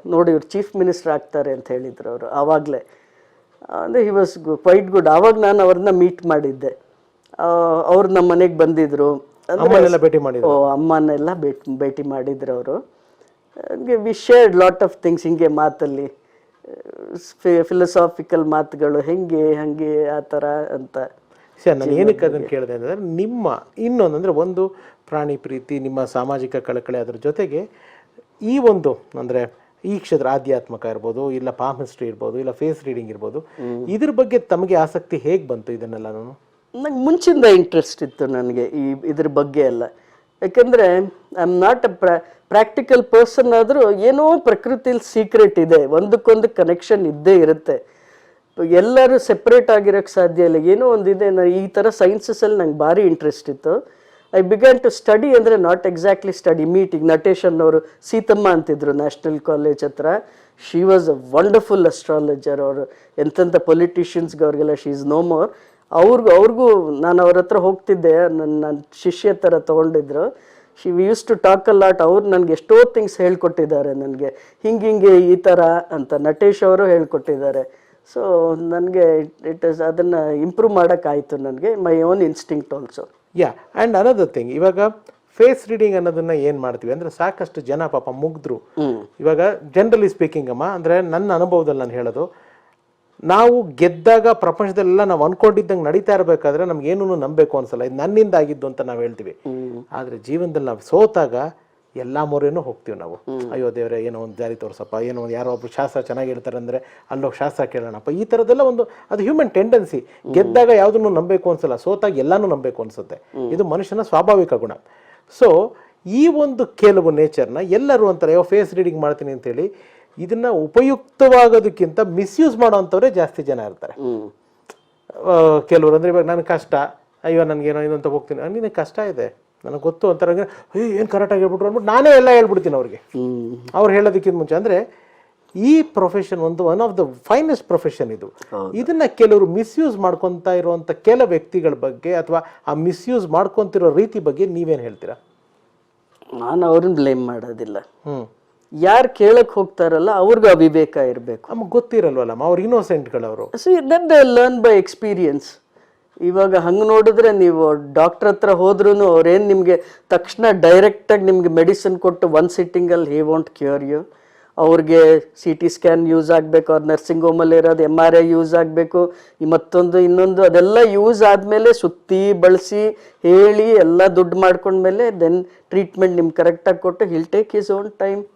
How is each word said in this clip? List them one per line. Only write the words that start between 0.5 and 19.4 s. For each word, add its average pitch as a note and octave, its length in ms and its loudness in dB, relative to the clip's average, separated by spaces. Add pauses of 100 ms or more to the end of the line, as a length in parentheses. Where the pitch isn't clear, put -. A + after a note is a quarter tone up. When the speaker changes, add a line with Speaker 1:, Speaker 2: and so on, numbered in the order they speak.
Speaker 1:
ಮಿನಿಸ್ಟರ್ F3+ 360 -2
ಆಗ್ತಾರೆ" C#3+ 400 -6
ಅಂತ B2+ 160 -12
ಹೇಳಿದ್ರು B2+ 420 -10
ಅವರು A#2+ 180 -12
ಆವಾಗ್ಲೇ. D3 580 -2 (1000)
ಅಂದ್ರೆ A3+ 220 0
he G#3 80 -4
was F#3 300 -2 (180)
quite F#3 300 2
good. F3 160 2
ಆವಾಗ G#3 300 4
ನಾನು G3+ 240 2
ಅವ್ರನ್ನ F#3 280 2
ಮೀಟ್ F3+ 360 0
ಮಾಡಿದ್ದೆ. C#3 640 -6 (480)
ಆ, - 40 -8 (440)
ಅವ್ರು F#3+ 220 4
ನಮ್ಮ F3+ 220 2
ಮನೆಗೆ F3 260 2
ಬಂದಿದ್ರು. D3+ 560 0
ಅಂದ್ರೆ E3 560 -4
Speaker 2:
ಅಮ್ಮನ್ನೆಲ್ಲ F3 280 4
ಭೇಟಿ D#3 220 2
ಮಾಡಿದ್ರು? C3+ 300 -2
Speaker 1:
ಓ, C#3 200 2
ಅಮ್ಮನ್ನೆಲ್ಲ D#3 680 -2
ಭೇಟಿ, C#3 440 -8
ಭೇಟಿ C#3 240 -6
ಮಾಡಿದ್ರು C3+ 500 -8
ಅವರು. B2+ 240 -8 (840)
ಹಂಗೆ - 340 -10
we A3 180 -2
shared A#3+ 420 6
lot F3+ 260 4
of F#3+ 100 2
things E3 340 -4
ಹಿಂಗೆ E3 260 0
ಮಾತಲ್ಲಿ, D3 580 -4 (1400)
ಫಿ-, E3+ 200 2
ಫಿಲಾಸಾಫಿಕಲ್ E3+ 800 0
ಮಾತುಗಳು D3+ 560 -2
ಹೆಂಗೆ D#3+ 540 -2